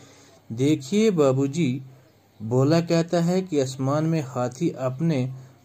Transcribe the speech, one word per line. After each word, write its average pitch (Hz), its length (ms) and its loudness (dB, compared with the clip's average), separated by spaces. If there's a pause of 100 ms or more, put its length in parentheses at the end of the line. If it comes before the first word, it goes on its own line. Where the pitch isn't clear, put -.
(520)
"देखिए 151 580 2
बाबूजी, 139 720 0 (600)
भोला 131 380 2
कहता 170 400 0
है 180 220 0
कि 156 180 -2
आसमान 135 440 -2
में 160 160 0
हाथी 127 500 -4
अपने 131 640 -2 (320)